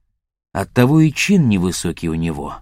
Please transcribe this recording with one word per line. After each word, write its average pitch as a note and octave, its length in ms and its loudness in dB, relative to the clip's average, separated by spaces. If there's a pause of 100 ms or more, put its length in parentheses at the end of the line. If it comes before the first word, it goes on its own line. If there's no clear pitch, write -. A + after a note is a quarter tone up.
(520)
«Оттого B2 480 2
и D#3 120 4
чин F3+ 360 2
невысокий F2 600 -2
у D#2+ 60 -4
него», D#2 480 -6